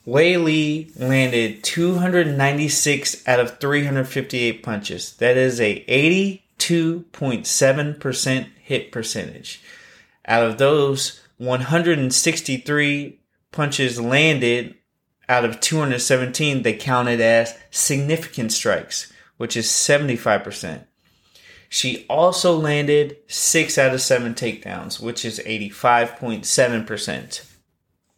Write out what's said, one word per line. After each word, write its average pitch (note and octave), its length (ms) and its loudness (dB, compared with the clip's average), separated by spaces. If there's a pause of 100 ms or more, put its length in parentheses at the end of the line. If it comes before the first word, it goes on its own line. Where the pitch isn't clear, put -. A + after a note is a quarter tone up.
Wei E3 320 4
Li D#3 580 0
landed B2+ 680 0
two F3 320 0
hundred F3+ 320 2
ninety-six C#3+ 1000 0
out B2 120 4
of A#2+ 200 -2
three C#3+ 240 0
hundred C3+ 240 -2
fifty-eight B2 560 -4
punches. G2+ 540 -8
That B2 180 4
is B2+ 240 2
a G#2 280 0
eighty-two E3+ 1120 0 (100)
point C3 340 -4
seven D3 500 2
percent C3 520 -4 (140)
hit - 300 -6
percentage. - 680 -10 (680)
Out A#2 180 4
of A2 140 -2
those, C#3 600 2 (180)
one B2+ 240 -2
hundred E3 360 2
and B2+ 160 0
sixty-three C#3+ 1040 -2 (320)
punches C3+ 480 -2
landed B2 760 2 (520)
out B2 160 2
of A2+ 160 -2
two D#3 200 0
hundred C3 200 0
seventeen, C3 640 0
they A2 120 0
counted B2 460 0
as A#2 380 4 (140)
significant C#3 800 -2
strikes, - 600 -2 (260)
which A#2 200 -6
is A2+ 120 -2
seventy-five B2+ 760 2
percent. F2 400 -12 (840)
She - 400 -4
also F3 480 4
landed D3 680 2
six - 540 0
out C3 140 4
of B2+ 80 -2
seven A#2+ 340 0
takedowns, G2 680 -8
which A#2+ 240 -8
is A2 200 -8
eighty-five A2 720 0
point A2+ 280 -8
seven A#2+ 400 0
percent. - 580 -8 (760)